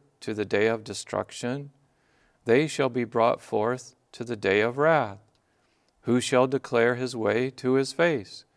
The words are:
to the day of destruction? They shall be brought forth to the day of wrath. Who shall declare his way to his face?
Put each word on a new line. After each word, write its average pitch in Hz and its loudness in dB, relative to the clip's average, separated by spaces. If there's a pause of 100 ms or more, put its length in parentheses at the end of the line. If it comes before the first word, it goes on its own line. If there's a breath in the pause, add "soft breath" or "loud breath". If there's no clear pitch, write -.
(200)
to 110 -8
the 104 -4
day 104 2
of 113 0
destruction? 120 -8 (720)
They 139 4
shall 135 -2
be 120 -2
brought 113 2
forth 113 -4 (160)
to 117 -12
the 120 -6
day 104 2
of 120 0
wrath. 143 2 (840)
Who 120 0
shall 127 2
declare 123 0
his 127 -6
way 113 0
to 127 -2
his 135 -2
face? 160 -2 (140)